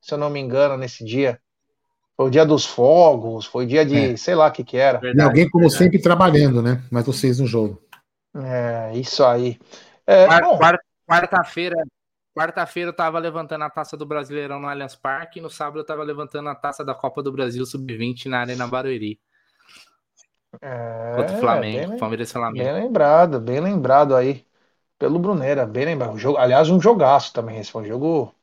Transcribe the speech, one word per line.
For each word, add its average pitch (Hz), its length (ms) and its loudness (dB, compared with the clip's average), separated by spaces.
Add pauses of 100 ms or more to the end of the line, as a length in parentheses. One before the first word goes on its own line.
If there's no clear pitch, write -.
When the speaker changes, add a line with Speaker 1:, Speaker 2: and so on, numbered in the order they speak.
Speaker 1:
se - 100 -14
eu 151 60 -6
não 147 120 -6
me 143 100 -8
engano, 135 360 0
nesse 127 300 -12
dia. 120 340 -2 (760)
Foi 131 100 0
o 131 40 -2
dia 151 140 6
dos 151 200 2
fogos, 123 800 4
foi 123 200 -6
o - 20 -8
dia 151 180 2
de 139 280 0
Speaker 2:
É. 113 40 -8
Speaker 1:
sei - 160 -4
lá 156 140 4
o 151 40 2
que - 120 -10
que 127 140 -8
era. 131 260 2
Speaker 2:
E 127 180 2
alguém, 147 280 4
como 170 160 4
Speaker 3:
Verdade. - 180 4
Speaker 2:
sempre, 180 180 4
trabalhando, 151 640 4
né? 127 260 0
Mas 120 160 -2
vocês 127 340 -2
no 139 60 0
jogo. 110 340 -4 (560)
Speaker 1:
É, 120 600 -6
isso - 260 -2
aí. 120 360 2 (480)
É, 190 180 8
Speaker 3:
Quar-, 170 180 6
Speaker 1:
bom. 180 140 2
Speaker 3:
quar-, 170 220 4 (280)
quarta-feira, 175 680 0 (600)
quarta-feira 165 540 -6
eu 170 60 -12
tava 165 240 -4
levantando 160 460 -8
a 147 40 -8
taça 151 260 -10
do 151 100 -12
Brasileirão 143 540 -8
no 143 80 -12
Allianz 143 280 -12
Parque, 139 440 -10
e - 20 -18
no 160 80 -14
sábado 151 300 -12
eu 151 60 -12
tava 151 180 -10
levantando 147 460 -12
a 139 60 -10
taça 143 280 -10
da 139 120 -8
Copa 135 260 -8
do 139 100 -6
Brasil 127 340 -6
sub-vinte 123 640 -10
na 127 100 -4
Arena 123 260 -6
Barueri. 123 540 -8 (1400)
Speaker 1:
É, 117 560 -10
Speaker 3:
Contra - 180 -2
o - 40 -6
Flamengo, 113 400 -2
Speaker 1:
bem 165 100 -8
lem-, 233 100 -10
Speaker 3:
Palmeiras 113 300 -6
e - 40 -20
Flamengo. 120 300 -6
Speaker 1:
bem 135 100 -4
lembrado, 170 680 4
bem 123 180 -4
lembrado 143 560 2
aí 131 300 0 (520)
pelo 143 220 -2
Bruneira, 143 460 -2
bem 113 200 -6
lembrado. 131 280 -6
O 110 40 -12
jogo, 135 200 -2
aliás, 135 320 4
um 185 100 4
jogaço 151 540 4
também, 113 260 -8
esse 104 120 -14
foi 113 120 -12
um - 20 -12
jogo 131 580 -4